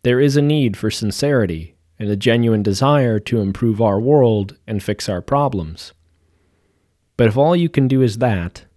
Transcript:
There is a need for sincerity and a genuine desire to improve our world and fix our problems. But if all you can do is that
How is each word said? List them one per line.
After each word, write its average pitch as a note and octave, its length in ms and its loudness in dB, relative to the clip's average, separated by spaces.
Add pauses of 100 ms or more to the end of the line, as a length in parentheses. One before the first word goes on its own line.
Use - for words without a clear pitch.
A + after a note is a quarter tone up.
There B2 160 2
is C#3+ 160 2
a D3 60 4
need C#3+ 340 0
for G#2+ 140 -4
sincerity G2+ 840 -2 (240)
and G#2 100 -4
a G#2 60 0
genuine A2+ 480 2
desire A#2 560 0
to A2+ 200 -2
improve G#2 400 -2
our G#2 200 2
world A#2 680 2
and G#2+ 160 -6
fix - 260 -6
our F2+ 140 -4
problems. G2 720 -4 (1200)
But A#2+ 100 4
if G#2+ 100 2
all D#3 180 2
you E3+ 140 0
can C3+ 180 0
do C3 140 2
is A2 160 0
that G2+ 480 -4 (120)